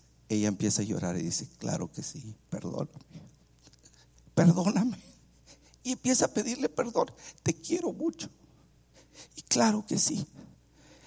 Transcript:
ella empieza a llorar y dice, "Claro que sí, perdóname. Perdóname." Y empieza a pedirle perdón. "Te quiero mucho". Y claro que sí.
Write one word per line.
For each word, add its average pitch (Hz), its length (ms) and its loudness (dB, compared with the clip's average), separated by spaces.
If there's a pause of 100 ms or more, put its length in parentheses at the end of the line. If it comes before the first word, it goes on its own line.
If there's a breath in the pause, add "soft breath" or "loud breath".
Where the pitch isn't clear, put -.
(280)
ella 107 200 2
empieza 104 340 2
a - 20 -2
llorar 92 320 -2
y 85 60 -2
dice, - 260 -4 (100)
"Claro 90 320 -4
que - 120 -10
sí, 110 340 -12 (140)
perdóname. - 720 -10 (1120 soft breath)
Perdóname." 180 720 4 (800 soft breath)
Y 254 40 -4
empieza 254 340 2
a - 80 -8
pedirle 240 340 -2
perdón. - 420 -2 (320 loud breath)
"Te - 120 2
quiero 349 400 -4
mucho". 320 340 -6 (1080 loud breath)
Y - 60 -12
claro 220 440 2
que - 120 0
sí. - 280 0 (800 soft breath)